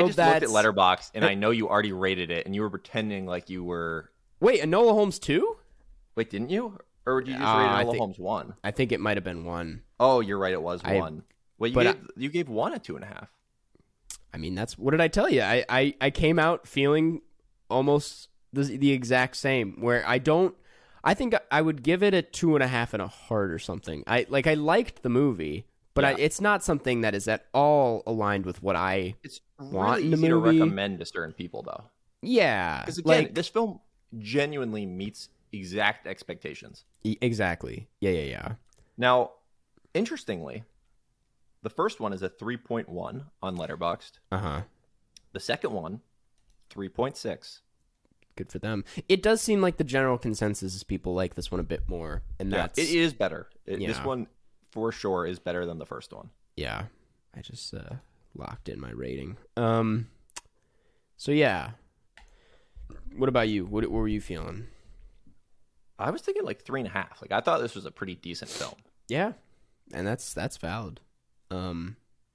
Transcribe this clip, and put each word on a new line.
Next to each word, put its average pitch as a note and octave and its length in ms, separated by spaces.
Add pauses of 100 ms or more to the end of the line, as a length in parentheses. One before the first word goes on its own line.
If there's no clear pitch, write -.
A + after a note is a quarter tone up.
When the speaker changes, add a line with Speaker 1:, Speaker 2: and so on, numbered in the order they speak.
Speaker 1:
just D#3+ 120
looked - 0
at D#3+ 220
Speaker 2:
that's A#2 120
Speaker 1:
Letterboxd, G2 640
and G#2+ 100
Speaker 2:
Uh, G2+ 40
Speaker 1:
I G2 60
know G#2 160
you A2+ 180
already G#2 240
rated F#2 380
it, E2+ 160
and F#2+ 80
you G#2 80
were G#2+ 80
pretending G2+ 560
like F2+ 240
you F#2 120
were E2+ 480 (300)
Speaker 2:
Wait, G#3 220
Enola G#3 300
Holmes G#3 260
two? G4+ 400 (580)
Speaker 1:
Wait, A2+ 140
didn't A2 200
you? G#3 280 (280)
Or C3 140
did B2+ 120
you C3 60
just - 80
Speaker 2:
Uh, A2 120
Speaker 1:
rate G#2+ 100
Speaker 2:
I G2+ 160
Speaker 1:
Enola A#2+ 60
Speaker 2:
think, A#2+ 80
Speaker 1:
Holmes G2+ 200
one? F2+ 360 (100)
Speaker 2:
I G2+ 60
think B2+ 200
it A#2 100
might G2+ 180
have F2+ 60
been F2 200
one. E2+ 380 (180)
Speaker 1:
Oh, B2+ 200
you're G2+ 180
right. F#2 160
It D#2+ 80
was F2 200
Speaker 2:
I, G2 140
Speaker 1:
one. D#2 280 (340)
Wait, A#2 100
you B2 60
Speaker 2:
but B2 120
I A#2 60
Speaker 1:
gave, - 140 (100)
you C3 140
gave E3 180
one A#2+ 240
a C#4+ 60
two - 180
and - 80
a G2+ 40
half. - 200 (1040)
Speaker 2:
I - 60
mean, D#2+ 160
that's, G#2 240
what C3+ 140
did D#3+ 100
I D#3+ 60
tell G#3 200
you? C3 140
I, A2+ 260
I, C3+ 320
I C#3 100
came D#3+ 280
out D#3+ 280
feeling D3+ 540 (500)
almost C#3+ 600 (220)
the, C#3 120
the C#3 280
exact B2+ 440
same, B2 440
where A#2+ 280
I B2 100
don't, D#3 360 (500)
I F#3 100
think A#3 200 (160)
I D3+ 120
would D3+ 220
give F3+ 180
it G#3 100
a F3 100
two D#3+ 340
and C3+ 60
a C3 40
half A#2+ 260
and G#2 80
a F2+ 60
heart G2+ 440
or D#2+ 100
something. E2+ 460
I, A#2 220
like, C3+ 200
I D#3 60
liked D#3+ 500
the - 40
movie, G#2+ 560 (300)
but C#3 100
I, C#3 60
Speaker 1:
Yeah. C3+ 80
Speaker 2:
it's D3+ 220
not G#3 240
something C3 380
that G#2+ 120
is G2+ 140
at A2 260
all C#3 500
aligned G2+ 400
with F2+ 200
what F#2+ 100
I F#2+ 480
Speaker 1:
It's - 180 (180)
Speaker 2:
want A#2 400
Speaker 1:
really E3+ 80
Speaker 2:
in D#3+ 40
the D#3+ 80
Speaker 1:
easy D#3+ 100
Speaker 2:
movie. D#3+ 300
Speaker 1:
to D#3+ 60
recommend G2 340
to E2 80
certain E2 260
people, E2+ 300
though. - 220 (360)
Speaker 2:
Yeah, A2 640
Speaker 1:
'Cause E3+ 140
again, D#3 260
Speaker 2:
like - 100
Speaker 1:
this - 140
film A3 300 (400)
genuinely A#2+ 680
meets F#2+ 420 (240)
exact G2+ 560
expectations. - 760 (200)
Speaker 2:
E-, G#2+ 180
exactly. G#2 640 (120)
Yeah, G2 100
yeah, E2 140
yeah. C2 280 (460)
Speaker 1:
Now, B2+ 320 (640)
interestingly, A2+ 720 (960)
the A2+ 80
first G3+ 300
one G#2 120
is F#2 100
a F#2 60
three A#2 280
point A#2 320
one F2 380 (140)
on F#2+ 160
Letterboxd. E2+ 640 (140)
Speaker 2:
Uh-huh. F2 300 (720)
Speaker 1:
The - 80
second - 320
one, F#2 280 (680)
three G2 180
point C3 280
six. - 460 (760)
Speaker 2:
Good - 120
for - 80
them. G#2+ 260 (240)
It F#3 140
does A3 200
seem G#3 180
like F3+ 160
the D#3 80
general C3 320
consensus G#2 580
is F#2+ 100
people F#2 300
like F2+ 200
this - 160
one F2+ 100
a E2 40
bit - 240
more, D#2+ 340 (160)
and G2 120
Speaker 1:
Yeah, F#2 120
Speaker 2:
that's F2 160
Speaker 1:
it D#3 100
is E3 240
better. F#2 360 (180)
It, G2+ 140
this G#2+ 180
Speaker 2:
Yeah. - 80
Speaker 1:
one, B2+ 200 (440)
for A2+ 220
sure, F#2 340
is F2+ 120
better F2 280
than E2 120
the D2+ 80
first - 260
one. - 180 (260)
Speaker 2:
Yeah. C2 300 (500)
I - 60
just, - 320
uh, - 220 (380)
locked - 340
in G#1 120
my B1+ 100
rating. C2 460 (200)
Um, A2+ 520 (1080)
so, - 160
yeah. A#2 400 (1400)
What B2+ 120
about A#2+ 200
you? G2+ 180
What, G#2 180
what - 60
were G#2+ 180
you G#2 120
feeling? F2+ 460 (1300)
Speaker 1:
I A2+ 120
was E4 120
thinking, F#4+ 220
like, - 180
three C3 180
and A2 80
a - 40
half. - 280
Like, - 120
I G#2+ 80
thought E3 200
this A#2+ 140
was F#2 120
a D2+ 40
pretty F#2+ 240
decent - 360
film. - 260 (320)
Speaker 2:
Yeah. F3 240 (600)
And F2+ 140
that's, A#2+ 260
that's - 240
valid. F#2+ 440 (500)
Um, F2+ 460 (380)